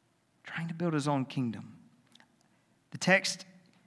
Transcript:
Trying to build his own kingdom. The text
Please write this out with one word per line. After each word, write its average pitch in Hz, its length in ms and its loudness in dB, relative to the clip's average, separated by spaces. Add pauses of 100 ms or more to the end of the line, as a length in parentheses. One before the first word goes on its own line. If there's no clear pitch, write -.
(460)
Trying 165 240 -6
to 165 40 -6
build 165 200 0
his 147 160 2
own 135 160 2
kingdom. 117 480 -4 (1160)
The - 60 -12
text - 480 2 (420)